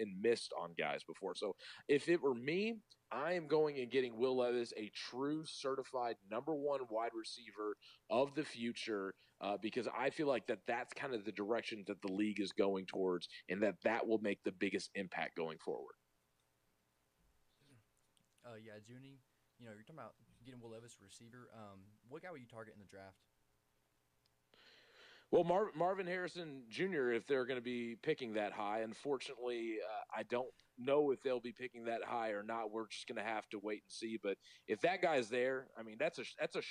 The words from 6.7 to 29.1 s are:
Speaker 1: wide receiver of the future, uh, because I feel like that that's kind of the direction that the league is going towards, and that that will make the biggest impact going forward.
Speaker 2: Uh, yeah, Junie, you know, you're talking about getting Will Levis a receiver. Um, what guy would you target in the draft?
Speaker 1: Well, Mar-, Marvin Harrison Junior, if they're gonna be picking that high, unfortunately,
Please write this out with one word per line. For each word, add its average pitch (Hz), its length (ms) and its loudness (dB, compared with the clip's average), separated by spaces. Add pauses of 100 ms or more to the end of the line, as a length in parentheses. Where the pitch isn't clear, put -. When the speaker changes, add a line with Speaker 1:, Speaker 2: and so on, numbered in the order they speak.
Speaker 1:
wide 113 260 0
receiver 107 600 -4 (320)
of 135 260 4
the 151 100 0
future, 113 680 -2 (300)
uh, 101 180 0
because 107 280 -2 (100)
I 127 120 2
feel 151 180 2
like 120 180 2
that 110 200 0
that's 120 280 -2
kind 139 180 -4
of 104 120 -2
the 104 80 -2
direction 104 560 0
that 98 120 -4
the 98 120 0
league 104 280 4
is 95 120 0
going 98 340 4
towards, 92 420 0 (200)
and 98 140 0
that 101 200 4
that 113 240 4
will 113 140 2
make 101 240 0
the 98 80 0
biggest 95 420 -2
impact 90 420 -4
going 80 220 -2
forward. 67 360 -6 (2500)
Speaker 2:
Uh, 117 180 -12
yeah, 107 100 -14 (120)
Junie, 131 320 -16 (400)
you 120 80 -16
know, 110 80 -10
you're 107 80 -14
talking 160 160 -16
about 117 160 -12 (300)
getting 123 160 -14
Will 117 100 -12
Levis 117 300 -14
a 101 40 -20
receiver. 117 480 -18
Um, 101 280 -14 (280)
what 156 140 -12
guy 185 80 -12
would 151 100 -12
you 120 60 -16
target 113 280 -14
in 104 60 -18
the 98 60 -18
draft? 95 300 -16 (2250)
Speaker 1:
Well, 170 120 8
Mar-, 180 320 4
Marvin 185 320 2
Harrison 170 600 -4
Junior, 135 440 2
if 113 140 2
they're 131 200 4
gonna 127 140 -2
be 120 420 -2
picking 135 320 0
that 104 180 2
high, 104 280 0
unfortunately, 120 1000 -2